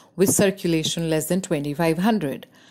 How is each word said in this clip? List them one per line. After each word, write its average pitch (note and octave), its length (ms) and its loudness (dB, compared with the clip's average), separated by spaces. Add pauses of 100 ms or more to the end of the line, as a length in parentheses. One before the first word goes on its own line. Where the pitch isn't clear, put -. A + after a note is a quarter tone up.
(160)
with G3 160 2
circulation E3+ 760 0
less D#3 200 0
than F3+ 120 0
twenty-five D#3 600 0
hundred, F3+ 480 0 (240)